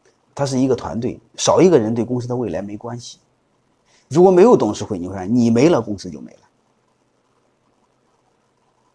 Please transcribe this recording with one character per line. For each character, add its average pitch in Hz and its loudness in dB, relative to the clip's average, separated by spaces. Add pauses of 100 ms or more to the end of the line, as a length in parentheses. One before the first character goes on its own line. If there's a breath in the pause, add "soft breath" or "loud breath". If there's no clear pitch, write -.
(340)
它 139 -4
是 131 -4
一 131 0
个 131 0
团 87 -8
队， 117 -8 (160)
少 - 2
一 180 6
个 165 6
人 113 -2
对 117 -2
公 123 -6
司 120 -8
的 123 -6
未 120 -6
来 85 -6
没 101 -14
关 120 -14
系。 - -20 (880)
如 160 2
果 190 6
没 180 6
有 240 6
董 107 0
事 107 -10
会， 101 -8
你 87 -10
会 95 -10
发 98 -8
现 95 -4
你 120 2
没 120 4
了， 165 0
公 104 -8
司 90 -16
就 73 -16
没 60 -20
了。 - -20 (2500)